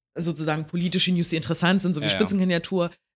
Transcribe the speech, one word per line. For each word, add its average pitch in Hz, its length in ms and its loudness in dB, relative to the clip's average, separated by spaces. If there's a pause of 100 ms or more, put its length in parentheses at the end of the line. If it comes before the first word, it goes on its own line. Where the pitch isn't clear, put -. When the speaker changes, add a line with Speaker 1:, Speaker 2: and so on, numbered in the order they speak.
(200)
Speaker 1:
sozusagen 156 480 -2
politische 180 460 0
News, 170 160 2
die 165 80 0
interessant 175 440 2
sind, 180 120 0
so 147 80 -2
wie - 60 -4
Speaker 2:
Ja, 202 40 2
ja. 190 60 0
Speaker 1:
Spitzenkandidatur. 185 720 0 (240)